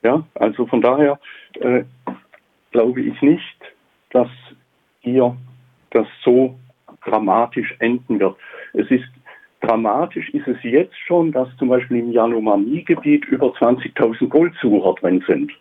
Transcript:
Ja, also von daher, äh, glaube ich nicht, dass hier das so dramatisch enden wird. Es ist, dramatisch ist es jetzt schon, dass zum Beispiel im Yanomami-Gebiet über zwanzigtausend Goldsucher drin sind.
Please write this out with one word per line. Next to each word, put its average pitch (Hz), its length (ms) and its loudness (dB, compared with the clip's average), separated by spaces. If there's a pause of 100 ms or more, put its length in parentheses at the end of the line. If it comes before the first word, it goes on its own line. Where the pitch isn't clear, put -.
Ja, 147 200 2 (100)
also 113 320 -2
von 120 140 0
daher, 143 380 2 (400)
äh, 123 240 0 (880)
glaube 123 300 0
ich - 200 -6
nicht, 151 360 2 (540)
dass 143 180 2 (720)
hier 127 360 0 (540)
das 113 160 0 (160)
so 127 340 4 (480)
dramatisch 107 760 -2
enden 120 400 -2
wird. 95 160 0 (380)
Es 98 180 -2
ist, 127 160 0 (520)
dramatisch 113 680 -2
ist - 180 -6
es 123 160 -6
jetzt - 340 0 (100)
schon, 170 260 0
dass 127 240 -4
zum 127 120 -2
Beispiel 127 280 0
im 117 160 -4
Yanomami-Gebiet 117 1120 0
über 131 300 0
zwanzigtausend 123 760 -2
Goldsucher 117 720 2
drin 90 260 0
sind. - 240 0 (100)